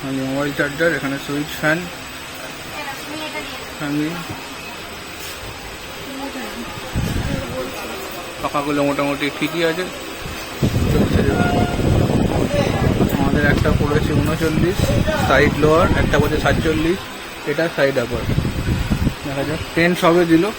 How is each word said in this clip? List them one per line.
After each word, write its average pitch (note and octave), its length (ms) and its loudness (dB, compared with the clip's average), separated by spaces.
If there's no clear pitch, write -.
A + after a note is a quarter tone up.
only C3+ 260 -4
মোবাইল C#3+ 280 0
চার্জার। D3+ 400 2
এখানে C#3 260 -4
সুইচ, D3 260 -4
ফ্যান, D#3+ 180 2
ফ্যান D3 240 -4
নেই। D#3 120 -2
পাখাগুলো D3 460 0
মোটামুটি C#3+ 380 0
ঠিকই D#3 320 0
আছে, F3 140 -2
চলছে। - 280 4
আমাদের D3+ 320 2
একটা D3+ 180 4
পড়েছে D3 300 2
ঊনচল্লিশ, D#3+ 580 2
সাইড C#3 240 6
লোয়ার, D#3+ 240 6
একটা D#3 180 4
পড়েছে D3+ 240 2
সাতচল্লিশ, D#3 540 2
এটা D#3+ 140 0
সাইড C#3 180 4
আপার। A#2 180 -2
দেখা C#3 240 -2
যাক, D3+ 120 -4
টেন E3+ 160 4
সবে F3 200 6
দিল E3 120 6